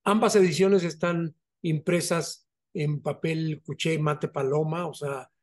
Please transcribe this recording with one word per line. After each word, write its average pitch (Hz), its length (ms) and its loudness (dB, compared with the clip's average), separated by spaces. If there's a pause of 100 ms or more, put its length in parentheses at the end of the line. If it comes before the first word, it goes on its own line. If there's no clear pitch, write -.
Ambas 214 320 4
ediciones 185 480 4
están 170 500 -2 (280)
impresas 165 840 -2 (240)
en 147 300 -4
papel 160 640 -4
cuché 160 340 -4
mate 151 300 -2
paloma, 156 580 -2
o 147 80 -10
sea, 139 340 -8 (140)